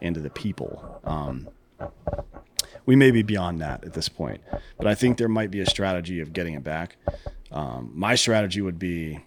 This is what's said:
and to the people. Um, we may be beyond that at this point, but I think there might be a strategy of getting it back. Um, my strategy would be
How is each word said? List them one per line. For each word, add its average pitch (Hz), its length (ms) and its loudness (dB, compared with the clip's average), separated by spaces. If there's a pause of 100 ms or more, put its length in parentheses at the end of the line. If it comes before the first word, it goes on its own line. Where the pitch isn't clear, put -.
and 85 140 0
to 80 60 -4
the 73 100 -6
people. - 720 -8
Um, 71 440 -4 (1400)
we 127 100 8
may 135 160 10
be 113 100 6
beyond 90 400 0
that 69 220 -6
at 85 100 -12
this - 160 -4
point, 62 320 -6 (360)
but - 100 0
I 104 80 4
think 123 240 4
there 117 100 2
might 110 220 0
be 101 80 -4
a 95 80 -2
strategy 90 540 0
of 78 120 -8
getting 85 220 -2
it 69 80 -8
back. 80 340 -4 (540)
Um, 62 420 -6
my 101 220 2
strategy 104 460 4
would 90 180 -2
be 82 480 -4